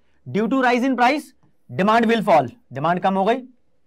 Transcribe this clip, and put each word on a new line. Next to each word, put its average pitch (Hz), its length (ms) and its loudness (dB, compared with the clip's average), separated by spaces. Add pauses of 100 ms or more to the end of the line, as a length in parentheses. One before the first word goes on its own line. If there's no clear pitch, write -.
(300)
due 202 180 -2
to 269 140 0
rise 247 220 0
in 269 120 0
price 262 280 0 (580)
demand 220 300 2
will 226 160 0
fall, 147 220 4 (240)
डिमांड 160 260 -2
कम 190 140 0
हो 190 120 0
गई, 233 120 0 (500)